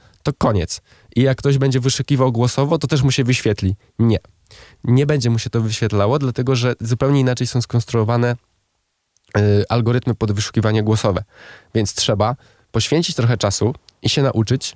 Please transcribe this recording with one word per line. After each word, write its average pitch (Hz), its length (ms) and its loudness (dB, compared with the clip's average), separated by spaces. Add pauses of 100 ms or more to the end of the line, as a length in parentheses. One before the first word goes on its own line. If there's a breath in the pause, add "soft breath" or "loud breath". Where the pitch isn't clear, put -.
(220 soft breath)
to 151 100 -2
koniec. - 480 -2 (360 soft breath)
I 120 60 4
jak 131 160 2
ktoś 139 200 2
będzie 131 220 0
wyszukiwał 131 520 0
głosowo, 135 460 0
to 151 80 -4
też 139 160 0
mu 135 80 2
się 127 140 0
wyświetli. 104 520 0 (220 soft breath)
Nie. 113 200 2 (640 loud breath)
Nie 127 220 2
będzie 135 240 0
mu 117 80 0
się - 120 -6
to 120 100 -2
wyświetlało, 107 580 0
dlatego 131 380 -2
że 120 240 0
zupełnie 135 400 0
inaczej 127 260 0
są 120 160 -2
skonstruowane, 120 760 0 (1000)
e, 104 40 2 (280)
algorytmy 120 460 0
pod 104 180 -2
wyszukiwanie 107 500 0
głosowe. 107 420 0 (500 loud breath)
Więc 107 200 -2
trzeba 110 420 0 (360 soft breath)
poświęcić 160 440 -2
trochę 120 200 2
czasu 107 380 0 (280)
i 131 60 -2
się 147 140 0
nauczyć, 127 540 0